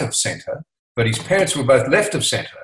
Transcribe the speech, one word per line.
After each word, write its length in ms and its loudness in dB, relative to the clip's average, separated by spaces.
of 80 -6
centre, 440 -4
but 120 0
his 120 0
parents 260 2
were 80 -2
both 240 4
left 260 2
of 80 -2
centre. 420 -4